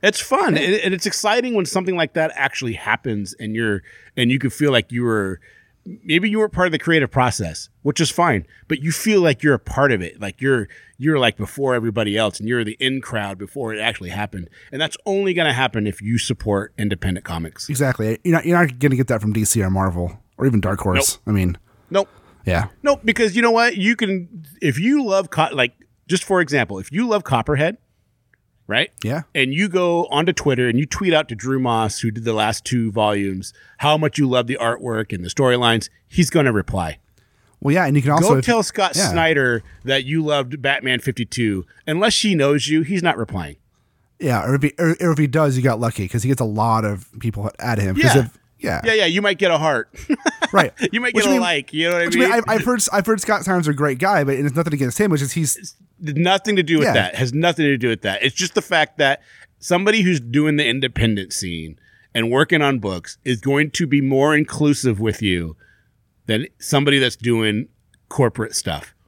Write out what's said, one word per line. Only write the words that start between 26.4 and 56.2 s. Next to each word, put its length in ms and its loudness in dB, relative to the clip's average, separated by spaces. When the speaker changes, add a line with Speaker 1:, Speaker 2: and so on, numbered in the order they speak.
Speaker 1:
example, 400 -2
if 100 -14
you 160 -2
love 180 0
Copperhead, 520 0
right? 240 0
Speaker 2:
Yeah. 180 -2
Speaker 1:
And 200 2
you 140 0
go 380 0
onto 260 0
Twitter 360 0
and 100 2
you 80 0
tweet 280 -2
out 140 0
to 60 -8
Drew 240 -4
Moss, 420 0
who 100 -2
did 140 -8
the 80 -2
last 320 0
two 260 -2
volumes, 600 -2
how 180 2
much 220 0
you 100 4
love 180 0
the 140 -4
artwork 520 -4
and 120 -8
the 40 -10
storylines, 600 2
he's 220 2
gonna 220 2
reply. 460 -4
Speaker 2:
Well, 140 2
yeah, 120 2
and 100 2
you 60 4
can 100 2
also, 220 4
Speaker 1:
Go 40 4
Speaker 2:
if 60 0
Speaker 1:
tell 180 2
Scott 340 -2
Speaker 2:
Yeah. 140 2
Speaker 1:
Snyder 520 2
that 200 0
you 200 -2
loved 360 -2
Batman 400 0
fifty-two. 640 -2
Unless 340 0
he 140 2
knows 340 2
you, 140 2
he's 200 -2
not 140 0
replying. 400 -8
Speaker 2:
Yeah, 260 0
or 100 2
if 60 0
he, 160 0
or, 220 2
or 120 2
if 60 0
he 80 2
does, 300 2
you 60 0
got 180 2
lucky 280 -2
'cause 140 -2
he 60 -2
gets 120 2
a 40 0
lot 400 2
of 240 -4
people 380 -4
at 200 -2
him. 180 0
'Cause 180 4
Speaker 1:
Yeah. 120 8
Speaker 2:
if, 120 -16
yeah. 260 -4
Speaker 1:
Yeah, 100 2
yeah, 120 2
you 160 0
might 160 0
get 120 2
a 80 2
heart. 320 0
<laughs> 80 2
Speaker 2:
Right. 200 2
Speaker 1:
You 80 -2
might 120 -2
Speaker 2:
Which 120 2
Speaker 1:
get 60 2
a 0 -
Speaker 2:
I 40 4
mean, 60 2
Speaker 1:
like, 320 -2
you 160 0
know 60 0
what 80 0
I 40 2
Speaker 2:
which 100 0
I 40 2
mean, 100 4
Speaker 1:
mean? 80 4
Speaker 2:
I've, 60 0
I've 40 -6
heard, 160 0
I've 120 0
heard 160 0
Scott 240 -2
Snyder's 220 0
a 80 2
great 240 0
guy, 240 2
but 140 0
it's 180 -2
nothing 180 0
against 240 -2
him, 160 2
it's 80 2
just 140 -4
he's 220 0
Speaker 1:
It's 160 -6
nothing 380 2